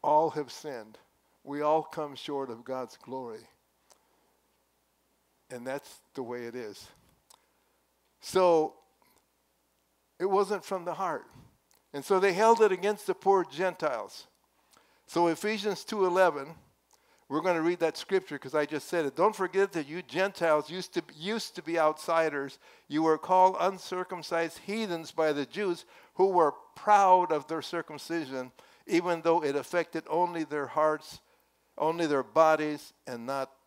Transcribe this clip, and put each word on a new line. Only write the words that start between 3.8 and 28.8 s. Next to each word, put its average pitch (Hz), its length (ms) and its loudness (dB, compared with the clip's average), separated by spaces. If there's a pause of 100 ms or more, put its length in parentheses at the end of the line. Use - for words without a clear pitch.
And 120 160 -12
that's 139 360 -10 (120)
the 135 100 -8
way 120 220 -10
it 117 100 -12
is. 107 340 -14 (1300)
So, 175 580 2 (1400)
it 175 80 -4
wasn't 196 400 0
from 185 180 -6
the 165 120 -6
heart. 165 360 -4 (600)
And 143 100 -8
so 190 160 4
they 190 140 4
held 220 280 6
it 202 120 6
against 196 340 -4
the 185 80 -2
poor 190 300 2
Gentiles. 151 840 -6 (800)
So 170 200 2
Ephesians 202 580 -4
two 202 200 0
eleven, 170 540 2 (680)
we're 147 120 0
gonna 170 200 2
read 170 180 0
that 160 180 0
scripture 185 400 -2
'cause 131 160 -12
I 151 120 2
just 147 240 -8
said 170 160 0
it. 135 100 -6
"Don't 180 200 2
forget 190 360 -2
that 156 160 -6
you 170 160 -10
Gentiles 170 680 0
used 180 240 -10
to, 165 100 -4 (100)
used 190 420 -6
to 175 80 -14
be 165 160 -2
outsiders. 151 800 0 (280)
You 147 160 -2
were 160 140 4
called 185 420 4
uncircumcised 180 1000 -4
heathens 190 520 -6
by 156 200 2
the 143 140 -2
Jews 180 400 -4 (300)
who 185 120 4
were 175 240 6 (240)
proud 185 560 6
of 147 160 -2
their 160 140 -4
circumcision, 143 880 -8 (340)